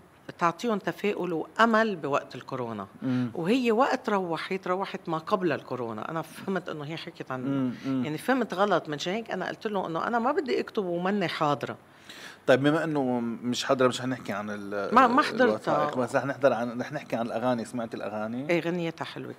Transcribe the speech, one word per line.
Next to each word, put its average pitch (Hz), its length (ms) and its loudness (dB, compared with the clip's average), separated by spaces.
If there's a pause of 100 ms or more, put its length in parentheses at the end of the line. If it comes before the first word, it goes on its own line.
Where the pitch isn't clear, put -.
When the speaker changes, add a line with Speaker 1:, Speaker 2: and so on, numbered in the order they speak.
(380)
Speaker 1:
تعطيهم 196 400 0
تفاؤل 180 540 -2
وأمل 220 640 2
بوقت 143 380 -2
الكورونا. 117 520 -6 (160)
Speaker 2:
مم. 127 320 0
Speaker 1:
وهي 226 380 2
وقت 247 360 2
روحت، 190 600 -2
روحت 185 400 -2
ما 165 100 0
قبل 185 340 2
الكورونا. 117 580 -6
أنا 160 120 -4
فهمت - 460 -4
إنه 151 160 -6
هي 160 120 -6
حكت - 340 -12
عن، 131 140 -4
Speaker 2:
مم، 135 300 0 (120)
مم. 131 180 0
Speaker 1:
يعني 151 140 -2
فهمت 240 360 0
غلط، 185 340 2
من 147 180 -4
هيك 226 240 -4
أنا - 180 -4
قلت - 180 -8
له 202 200 -2
إنه 165 200 -2
أنا 233 120 0
ما 233 140 2
بدي 254 280 0
أكتب 220 240 -2
ومني 180 440 0
حاضرة. 143 480 0 (720)
Speaker 2:
طيب، 131 160 8
بما 156 220 4
إنه 131 360 0
مش 117 440 -2
حاضرة، 127 240 4
مش 120 120 0
حنحكي 123 320 -4
عن 104 180 -4
ال-، 101 440 -4
Speaker 1:
ما، 254 120 10
ما 254 160 4
حضرتها. 254 220 2
Speaker 2:
الوثائق، 156 520 2
بس 123 200 0
رح 127 80 2
نحضر 131 280 4
عن، 120 280 -2
رح 123 120 -6
نحكي 139 240 -6
عن 117 100 0
الأغاني. 117 380 0
سمعت 117 300 -6
الأغاني؟ 113 560 -4
Speaker 1:
إيه، 170 100 4
غنيتها 165 440 -2
حلوة 127 340 -10